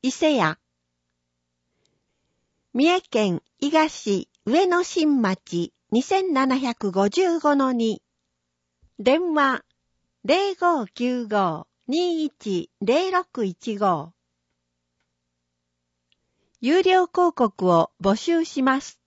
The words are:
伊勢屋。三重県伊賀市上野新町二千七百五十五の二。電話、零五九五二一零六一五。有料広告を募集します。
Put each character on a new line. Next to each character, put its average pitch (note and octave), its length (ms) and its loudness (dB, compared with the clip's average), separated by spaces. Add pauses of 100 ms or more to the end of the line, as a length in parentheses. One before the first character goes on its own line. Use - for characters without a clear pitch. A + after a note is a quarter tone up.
伊 B3+ 100 -2
勢 D#4 240 0
屋。 D#3+ 240 0 (2000)
三 C4 140 2
重 F4+ 160 2
県 G3+ 400 -2 (180)
伊 C#4+ 120 -2
賀 D#4 180 2
市 - 400 -4 (160)
上 E4 220 2
野 F4+ 160 0
新 D4+ 400 0
町 F3 500 -4 (160)
二 A#3+ 140 0
千 F#4+ 300 -2
七 C4 260 0
百 A#3 320 -4
五 G3 180 2
十 E4+ 300 0
五 D4 160 2
の C4 160 2
二。 A3+ 320 -2 (960)
電 D#4 340 0
話、 C4+ 320 0 (580)
零 F#4+ 300 0
五 E4+ 320 0
九 B3 400 -4
五 G3 400 -2 (220)
二 E4 360 -2
一 G3+ 460 -6 (100)
零 D4 300 0
六 F4+ 340 -4
一 G3+ 360 -6
五。 F3 340 0 (2500)
有 D#4+ 220 2
料 F#4 240 4
広 F4 260 0
告 F#3+ 380 0
を E3 180 4 (100)
募 G3 160 0
集 E4 300 0
し - 160 -6
ま C4 200 0
す。 - 260 -20